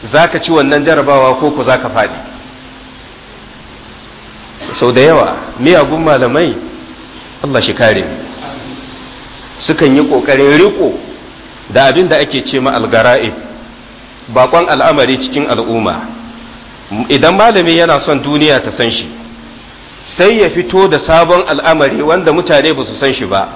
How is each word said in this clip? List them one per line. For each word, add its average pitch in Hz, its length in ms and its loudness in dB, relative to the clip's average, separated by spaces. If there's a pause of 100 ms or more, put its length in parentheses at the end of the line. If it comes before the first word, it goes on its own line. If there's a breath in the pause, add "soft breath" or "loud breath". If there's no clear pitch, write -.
Za 147 240 2
ka 170 100 -6
ci - 120 -6
wannan 147 340 2
jarabawa 139 560 2
ko 151 120 0
ku 147 120 -4
za 127 140 2
ka 123 100 -6
faɗi. 107 300 -2 (2500)
Sau 123 180 0
da 120 80 2
yawa, 143 360 4 (240)
miyagun 156 440 2
malamai, 139 520 0 (840)
Allah 131 200 -2
shi 104 120 -2
kare 107 300 2
mu, 80 120 -10 (1400)
sukan 151 380 2
yi 151 60 4
ƙoƙarin 139 560 2
riƙo 180 400 2 (760)
da 131 160 4
abin 165 200 2
da 156 100 2
ake 143 260 -2
ce 135 160 -4
ma 135 140 -2
algara'ib, 113 580 2 (1040)
baƙon 165 340 4
al'amari 135 500 2
cikin 143 300 -4
al'umma. 110 520 -4 (1080)
Idan 156 300 2
malami 190 400 4
yana 165 220 2
son 143 200 -2
duniya 147 420 2
ta 110 80 -8
san 117 200 -2
shi, - 180 -6 (960)
sai 214 380 0
ya 175 80 2
fito 185 400 0
da 151 80 0
sabon 170 500 2
al'amari 143 540 0
wanda 160 300 0
mutane 156 440 2
ba 131 80 -6
su 104 100 -12
san 135 200 -2
shi 117 100 -8
ba. 95 320 -2